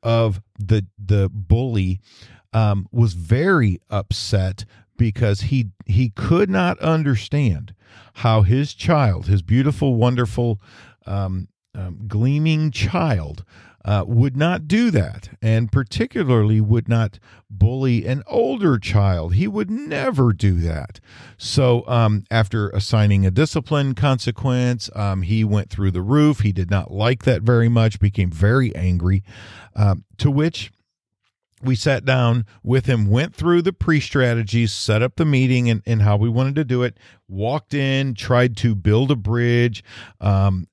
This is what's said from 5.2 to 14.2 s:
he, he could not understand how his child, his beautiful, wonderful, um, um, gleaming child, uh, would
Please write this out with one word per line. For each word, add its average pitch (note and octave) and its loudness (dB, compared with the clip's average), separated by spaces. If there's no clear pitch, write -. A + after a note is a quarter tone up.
he, A#2 -2
he A2 2
could F3+ 2
not F#3 0
understand C#3+ 0
how A2+ 2
his B2+ 2
child, A#2 0
his F#2+ 2
beautiful, C3 2
wonderful, A#2+ 0
um, F#2 -6
um, F#2+ -10
gleaming D3 0
child, F#2+ -2
uh, G2 0
would A#2+ 2